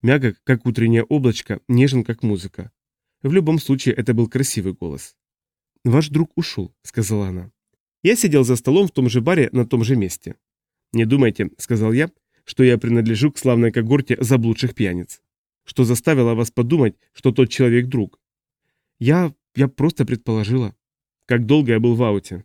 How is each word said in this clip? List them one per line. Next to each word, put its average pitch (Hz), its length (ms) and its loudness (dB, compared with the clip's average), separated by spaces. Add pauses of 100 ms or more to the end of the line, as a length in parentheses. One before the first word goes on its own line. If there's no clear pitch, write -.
мягок, 127 420 0
как 127 220 0
утреннее 117 380 0
облачко, 127 640 -2
нежен, 127 360 2
как - 200 -8
музыка. 95 480 -6 (520)
В 139 80 0
любом 160 280 2
случае, 135 360 -2
это 120 180 -2
был 117 160 0
красивый 107 440 -4
голос. 76 420 -12 (680)
«Ваш 147 260 2
друг 151 280 -2
ушел», - 360 -8 (100)
сказала 104 440 -4
она. 92 240 -12 (520)
Я 226 140 4
сидел 147 260 4
за 123 140 0
столом 175 300 2
в - 40 -6
том 127 180 0
же 117 120 0
баре 147 320 2
на 123 120 0
том 117 180 0
же 127 120 0
месте. 95 400 -6 (560)
«Не 113 140 0
думайте», 117 520 0
сказал 110 360 -2
я, 151 180 -2 (320)
«что - 200 0
я 123 140 6
принадлежу 117 540 0
к - 60 -14
славной 117 340 2
когорте 120 480 0
заблудших 117 560 0
пьяниц. 90 460 -6 (420)
Что - 220 0
заставило 120 480 2
вас 113 180 -2
подумать, 123 440 0 (180)
что - 180 0
тот 127 180 0
человек 123 380 0
друг?» 123 320 -6 (800)
«Я... 151 340 0 (220)
я 135 140 2
просто 139 360 -2
предположила». 110 720 -4 (500)
«Как 120 200 0
долго 135 260 4
я 113 80 2
был 117 160 2
в 120 80 0
ауте?» 101 420 -4